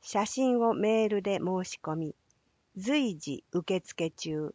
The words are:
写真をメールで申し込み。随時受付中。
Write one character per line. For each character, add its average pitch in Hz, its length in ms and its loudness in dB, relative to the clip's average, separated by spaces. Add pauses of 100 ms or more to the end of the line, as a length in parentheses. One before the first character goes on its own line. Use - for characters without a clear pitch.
写 208 260 -2
真 254 360 2
を 233 120 4
メ 220 320 4
ー - 20 2
ル 202 140 0
で 196 140 0
申 185 280 0
し - 180 -12
込 156 140 -4
み。 160 200 -4 (600)
随 226 400 0
時 147 360 -8
受 180 260 0
付 165 320 -4
中。 156 440 -6